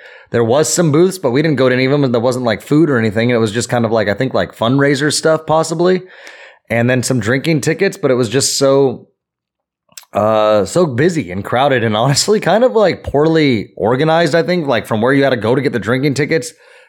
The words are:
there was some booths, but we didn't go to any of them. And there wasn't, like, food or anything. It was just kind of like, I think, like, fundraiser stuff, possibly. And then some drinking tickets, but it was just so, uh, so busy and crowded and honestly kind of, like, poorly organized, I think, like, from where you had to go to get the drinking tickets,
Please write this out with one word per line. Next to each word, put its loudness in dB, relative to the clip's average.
there 2
was 2
some 0
booths, 2
but -2
we 0
didn't 0
go 2
to 2
any 0
of 0
them. 2
And 0
there 0
wasn't, -2
like, -2
food 2
or 0
anything. 0
It 2
was 0
just -4
kind 0
of -4
like, 0
I -2
think, -4
like, -4
fundraiser 0
stuff, 0
possibly. 0
And 2
then 0
some -2
drinking -2
tickets, -2
but -2
it 2
was 0
just -2
so, 0
uh, 2
so 0
busy -2
and -8
crowded 0
and 0
honestly 0
kind 2
of, 2
like, 0
poorly 0
organized, 0
I 2
think, -2
like, -2
from -4
where 2
you 2
had 2
to 0
go 0
to 0
get -2
the -4
drinking -2
tickets, -4